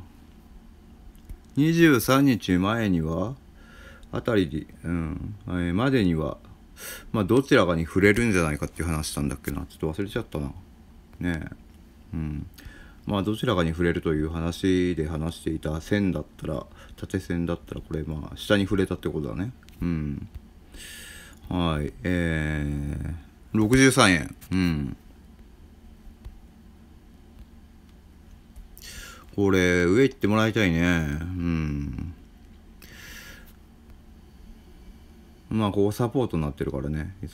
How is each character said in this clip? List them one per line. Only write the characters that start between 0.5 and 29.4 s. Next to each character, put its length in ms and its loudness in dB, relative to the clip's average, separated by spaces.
二 180 4
十 280 6
三 240 4
日 340 4
前 300 2
に 120 2
は、 360 -2
あ 120 -6
た 120 0
り 160 2
で、 160 -6
う 80 -6
ん、 460 -4
え 40 -8
ー、 240 -2
ま 180 2
で 120 4
に 120 4
は、 220 -2
ま 80 0
あ、 40 2
ど 200 4
ち 100 2
ら 100 8
か 120 2
に 80 0
触 160 0
れ 120 8
る 120 2
ん 80 2
じ 80 4
ゃ 20 4
な 100 2
い 60 -4
か 80 -4
っ 20 -2
て 140 -8
い 20 -2
う 40 -2
話 200 -2
し 60 -8
た 60 -4
ん 80 0
だ 80 -6
っ 20 -8
け 140 -8
な。 160 -6
ち 60 -20
ょ 20 -20
っ 20 -20
と 140 -2
忘 100 -6
れ 80 -8
ち 80 -4
ゃ 40 -4
っ 20 -8
た 160 -8
な。 120 -6
ね 240 -2
え。 100 -12
う 20 -4
ん。 300 -6
ま 140 -2
あ、 60 0
ど 120 -2
ち 100 -4
ら 100 2
か 80 2
に 60 2
触 120 -2
れ 100 4
る 80 -2
と 140 0
い 80 0
う 80 -2
話 640 0
で 140 -2
話 280 -4
し 80 -12
て 60 -2
い 80 -2
た 220 -6
線 320 0
だ 80 -4
っ 40 -6
た 100 -12
ら、 180 -4
縦 220 -6
線 280 -4
だ 80 -2
っ 60 -8
た 140 -14
ら、 60 -10
こ 140 -10
れ、 100 -4
ま 280 -8
あ、 40 -12
下 200 2
に 60 4
触 140 0
れ 100 2
た 80 -4
っ 40 -6
て 100 -4
こ 120 -4
と 80 -4
だ 60 -6
ね。 180 -6
う 40 -4
ん。 440 -4
は 340 0
い。 100 -4
え 920 -2
ー、 180 -6
六 240 4
十 140 8
三 220 8
円。 220 0
う 40 0
ん。 400 0
こ 160 2